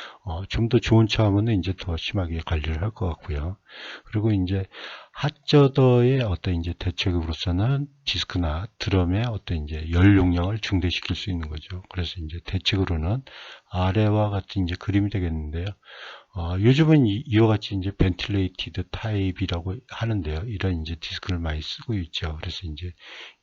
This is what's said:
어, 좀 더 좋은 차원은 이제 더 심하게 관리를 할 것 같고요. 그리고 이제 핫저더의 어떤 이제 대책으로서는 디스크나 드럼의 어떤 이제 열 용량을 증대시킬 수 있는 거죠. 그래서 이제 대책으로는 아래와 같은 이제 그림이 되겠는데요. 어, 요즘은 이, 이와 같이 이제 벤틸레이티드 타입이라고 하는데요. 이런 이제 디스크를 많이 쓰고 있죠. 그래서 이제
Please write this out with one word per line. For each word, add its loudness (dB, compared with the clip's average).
어, -6
좀 -2
더 4
좋은 6
차원은 2
이제 -2
더 -4
심하게 -4
관리를 -2
할 -2
것 -4
같고요. -6
그리고 0
이제 2
핫저더의 4
어떤 0
이제 -2
대책으로서는 0
디스크나 -2
드럼의 2
어떤 -4
이제 -8
열 8
용량을 2
증대시킬 -2
수 -6
있는 -4
거죠. -10
그래서 -6
이제 -8
대책으로는 -2
아래와 2
같은 -2
이제 -2
그림이 0
되겠는데요. -4
어, -4
요즘은 6
이, 0
이와 6
같이 0
이제 -4
벤틸레이티드 -2
타입이라고 -2
하는데요. -4
이런 -2
이제 -6
디스크를 -6
많이 -4
쓰고 -8
있죠. -6
그래서 -8
이제 -10